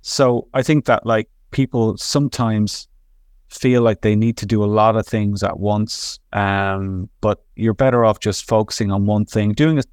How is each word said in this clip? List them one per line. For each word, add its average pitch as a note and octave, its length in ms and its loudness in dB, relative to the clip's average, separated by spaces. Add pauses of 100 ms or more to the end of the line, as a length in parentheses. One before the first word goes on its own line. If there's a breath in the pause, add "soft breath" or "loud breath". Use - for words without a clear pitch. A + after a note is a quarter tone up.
So B2 520 0
I C3 80 0
think D3+ 240 2
that, A#2 200 4
like, A2+ 240 0 (220)
people A#2+ 460 0
sometimes A2+ 920 -2 (580)
feel B2 340 0
like A2 200 2
they G#2+ 140 2
need A2+ 220 0
to - 80 -10
do G#2 180 0
a G#2 40 0
lot A2 300 2
of A2 100 -4
things G2+ 340 -2
at F2 180 -4
once, G#2 600 -4 (140)
um, G2 760 -2 (120)
but G#2+ 220 0 (120)
you're A2+ 180 0
better B2 300 2
off G#2+ 160 2
just - 260 -4
focusing A2 460 0
on G2 140 0
one G#2 200 0
thing, G#2 280 -2
doing D3+ 260 2
a - 140 -2